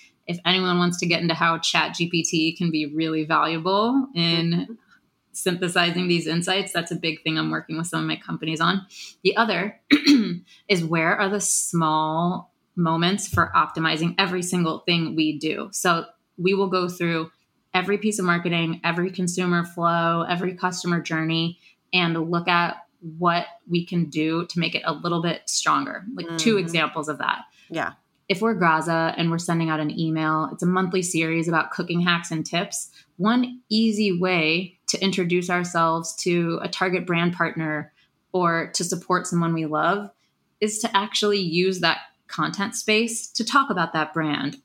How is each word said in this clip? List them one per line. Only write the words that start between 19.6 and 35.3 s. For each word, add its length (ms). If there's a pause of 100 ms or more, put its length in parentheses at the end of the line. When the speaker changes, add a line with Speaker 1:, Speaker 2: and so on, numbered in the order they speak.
Speaker 1:
flow, 640
every 280
customer 460
journey, 580 (340)
and 380
look 160
at 300 (400)
what 280 (240)
we 160
can 200
do 420
to 120
make 160
it 100
a 80
little 280
bit 240
stronger. 580 (120)
Like, 220
two 180
Speaker 2:
Mm-hmm. 100
Speaker 1:
examples 420
of 120
that. 240 (260)
Speaker 2:
Yeah. 240 (340)
Speaker 1:
If 140
we're 140
Graza 640
and 140
we're 80
sending 300
out 100
an 180
email, 540
it's 120
a 40
monthly 340
series 460
about 240
cooking 300
hacks 300
and 140
tips. 440 (280)
One 520
easy 500
way 580 (120)
to 140
introduce 460